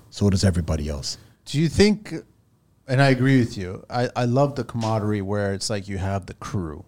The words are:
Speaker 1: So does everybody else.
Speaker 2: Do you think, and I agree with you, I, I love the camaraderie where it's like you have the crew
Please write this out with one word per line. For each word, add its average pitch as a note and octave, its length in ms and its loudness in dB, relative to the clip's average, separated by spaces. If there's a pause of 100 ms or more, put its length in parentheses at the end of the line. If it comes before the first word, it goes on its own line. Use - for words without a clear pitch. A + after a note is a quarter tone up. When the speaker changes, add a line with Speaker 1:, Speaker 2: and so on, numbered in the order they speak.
Speaker 1:
So G2+ 200 0
does F#2+ 140 2
everybody D#2+ 460 0
else. C#2+ 280 -8 (280)
Speaker 2:
Do C#3 160 -2
you E3 80 2
think, G3+ 440 2 (760)
and C3 140 2
I C#3 80 6
agree C3 300 4
with A#2 180 0
you, F#2+ 320 -8
I, B2 260 -2
I B2 100 0
love C3 300 2
the B2+ 100 -4
camaraderie G#2+ 560 -2
where G2+ 320 -2
it's - 160 -6
like G2+ 180 -4
you G2 100 -6
have F#2+ 280 -4
the - 80 -14
crew D#2+ 540 -8